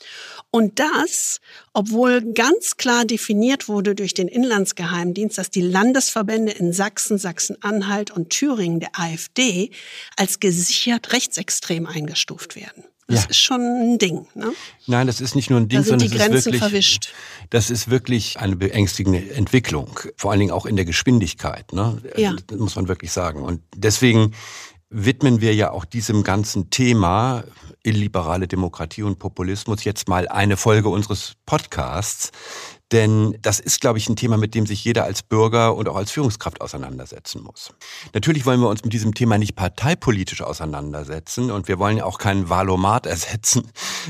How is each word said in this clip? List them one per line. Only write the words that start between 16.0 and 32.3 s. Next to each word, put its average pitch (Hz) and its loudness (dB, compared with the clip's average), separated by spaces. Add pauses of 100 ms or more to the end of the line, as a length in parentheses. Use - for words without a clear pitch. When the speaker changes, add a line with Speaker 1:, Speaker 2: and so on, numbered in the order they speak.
Speaker 1:
die 113 -2
Speaker 2:
es 117 2
ist 208 6
Speaker 1:
Grenzen 127 4
Speaker 2:
wirklich, 120 2
Speaker 1:
verwischt. 104 0 (360)
Speaker 2:
das 117 2
ist 117 -4
wirklich 120 0
eine 98 0
beängstigende 95 0
Entwicklung, 104 0 (160)
vor 101 -2
allen 101 4
Dingen 98 2
auch 87 -2
in 107 -2
der 92 0
Geschwindigkeit, 85 0
ne? 113 -2 (140)
Speaker 1:
Ja. 214 2 (140)
Speaker 2:
Das 107 -10
muss 104 -4
man 95 -2
wirklich 87 -6
sagen. 80 -4
Und 82 -6 (140)
deswegen 110 4 (560)
widmen 117 2
wir 110 4
ja 104 2
auch 98 -8
diesem 110 0
ganzen 98 0
Thema 117 2 (400)
illiberale 95 0
Demokratie 90 -4
und 101 -4
Populismus 98 -4
jetzt - -4
mal 90 0
eine 101 2
Folge 110 4
unseres 101 -2 (120)
Podcasts. - -4 (600)